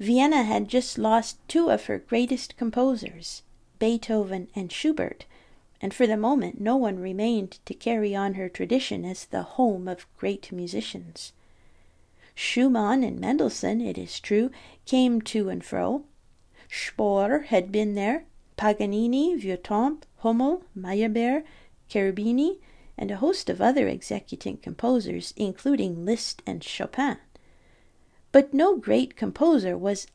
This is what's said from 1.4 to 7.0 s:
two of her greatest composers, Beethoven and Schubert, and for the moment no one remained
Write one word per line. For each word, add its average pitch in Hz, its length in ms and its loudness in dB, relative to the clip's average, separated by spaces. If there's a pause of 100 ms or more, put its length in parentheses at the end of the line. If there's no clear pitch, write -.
two 330 200 2
of 214 160 2
her 196 140 -4
greatest 240 580 -2
composers, 226 840 -2 (360)
Beethoven 214 760 -2
and 185 180 -6
Schubert, - 540 -2 (540)
and 196 120 -4
for 247 140 4
the 214 100 2
moment 214 420 0
no 226 180 0
one 208 220 0
remained 190 680 -2